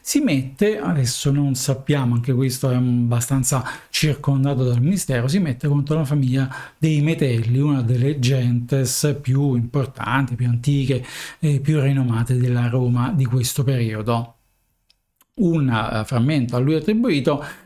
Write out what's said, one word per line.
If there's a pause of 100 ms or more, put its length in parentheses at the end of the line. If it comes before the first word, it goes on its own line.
si
mette,
adesso
non
sappiamo,
anche
questo
è
un,
abbastanza (260)
circondato
dal
mistero,
si
mette
contro
la
famiglia (240)
dei
Metelli,
una
delle
gentes
più
importanti,
più
antiche (380)
e
più
rinomate
della
Roma
di
questo
periodo. (1000)
Un,
eh,
frammento
a
lui
attribuito (240)